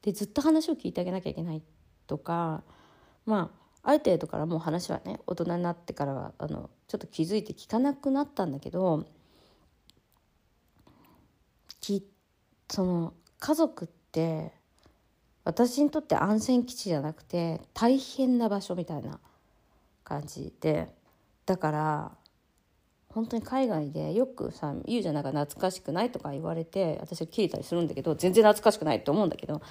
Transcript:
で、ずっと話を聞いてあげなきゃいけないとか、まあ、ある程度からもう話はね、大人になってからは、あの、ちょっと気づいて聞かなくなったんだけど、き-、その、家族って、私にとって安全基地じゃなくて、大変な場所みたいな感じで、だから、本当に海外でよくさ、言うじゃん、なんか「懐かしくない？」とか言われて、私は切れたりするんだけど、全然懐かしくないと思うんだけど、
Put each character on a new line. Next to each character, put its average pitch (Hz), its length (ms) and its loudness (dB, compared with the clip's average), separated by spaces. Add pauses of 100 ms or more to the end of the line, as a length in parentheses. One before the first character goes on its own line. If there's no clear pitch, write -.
で、 208 100 0
ず 202 120 -4
っ - 40 -10
と - 120 -2
話 311 300 4
を 302 40 2
聞 - 140 -6
い 180 40 -6
て - 80 -4
あ 180 40 0
げ 180 60 -4
な 185 100 -2
き 185 60 -8
ゃ 156 40 -4
い - 40 -8
け 165 80 -6
な 170 100 -6
い 156 100 -6 (440)
と 151 100 -6
か、 170 460 -4 (640)
ま 208 260 0 (320)
あ、 - 80 2
あ - 20 10
る 294 60 8
程 185 200 4
度 - 100 -4
か - 100 -6
ら 156 80 -2
も 165 100 -2
う - 40 0
話 165 300 -2
は - 140 -2
ね、 196 220 -8
大 180 80 -4
人 170 220 -2
に 175 80 -2
な 175 80 0
っ 170 40 -6
て - 180 -12
か 143 100 -2
ら 139 100 -4
は、 - 240 -10
あ - 80 -6
の、 - 240 -8 (160)
ち - 80 -10
ょ - 20 -4
っ - 40 -2
と - 80 -14
気 - 160 -2
づ 180 100 -2
い 214 80 2
て - 120 -10
聞 - 140 -20
か 226 120 0
な 277 120 4
く 277 200 -2
な 277 100 2
っ 285 60 -4
た 190 180 -2
ん 151 60 -4
だ 139 80 -6
け - 100 -12
ど、 170 340 2 (2750)
き-、 196 260 -4 (640)
そ 190 140 0
の、 175 300 0 (260)
家 302 160 2
族 311 300 0
っ - 20 -14
て、 160 640 -4 (920)
私 247 400 2
に 294 80 4
と 311 80 -2
っ 294 40 -4
て - 120 2
安 208 240 2
全 247 260 2
基 247 120 -12
地 - 80 -10
じ 180 100 0
ゃ 147 60 0
な 151 120 -4
く - 120 -16
て、 170 380 -4 (120)
大 247 240 4
変 254 400 2
な 233 100 2
場 202 120 0
所 190 160 -6
み 180 80 -4
た 160 120 -8
い 139 60 -8
な - 160 -10 (840)
感 147 200 -6
じ - 360 -12
で、 160 340 0 (520)
だ 190 100 4
か 156 160 0
ら、 151 440 -2 (920)
本 226 200 -4
当 240 80 -4
に 220 60 -2
海 262 240 0
外 156 260 -2
で 156 200 -4
よ 240 140 2
く - 260 -8
さ、 147 220 -6 (100)
言 240 140 -2
う 214 40 -2
じ 185 60 -2
ゃ 151 40 0
ん、 - 20 0
な 147 60 0
ん - 20 -6
か 143 100 -4
「懐 147 260 -2
か 185 120 0
し 190 100 -12
く - 100 -8
な 180 140 0
い？」 247 80 -2
と 208 60 -8
か - 140 -8
言 143 100 -8
わ 165 100 -4
れ 165 140 -4
て、 170 340 -2
私 - 220 -10
は 160 40 -6
切 - 160 -2
れ 180 60 2
た - 80 -4
り - 80 -6
す - 100 -4
る 175 80 2
ん 160 60 2
だ - 60 -4
け - 80 -6
ど、 160 120 0
全 180 200 2
然 220 100 10
懐 214 180 8
か 220 100 8
し - 60 0
く 160 60 -4
な 151 80 2
い 110 120 0
と 143 60 0
思 190 140 4
う - 20 2
ん 160 40 0
だ - 60 -8
け - 100 -14
ど、 151 240 -6